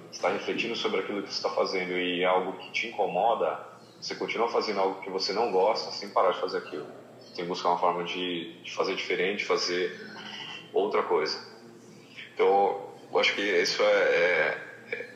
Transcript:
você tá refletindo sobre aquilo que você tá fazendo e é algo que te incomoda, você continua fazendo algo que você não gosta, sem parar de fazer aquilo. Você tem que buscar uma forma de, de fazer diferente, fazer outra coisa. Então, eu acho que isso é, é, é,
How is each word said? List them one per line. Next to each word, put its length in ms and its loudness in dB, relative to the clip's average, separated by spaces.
você 100 -14
tá 80 0
refletindo 480 -2
sobre 240 0
aquilo 220 -4
que 100 -10
você 100 -4
tá 60 0
fazendo 440 0
e 300 0
é 40 2
algo 320 2
que 120 -14
te 180 -4
incomoda, 720 2
você 160 -8
continua 340 -2
fazendo 320 0
algo 200 0
que 80 -10
você 240 -2
não 180 0
gosta, 400 2
sem 200 -10
parar 220 4
de 80 -4
fazer 180 -2
aquilo. 260 -8
Você 180 -18
tem 100 -4
que 40 -6
buscar 200 0
uma 80 2
forma 260 2
de, 480 -4
de 120 -12
fazer 200 0
diferente, 520 -2
fazer 520 0
outra 280 2
coisa. 360 0
Então, 480 4
eu 80 2
acho 160 4
que 60 -2
isso 420 2
é, 40 6
é, 720 4
é, 240 -8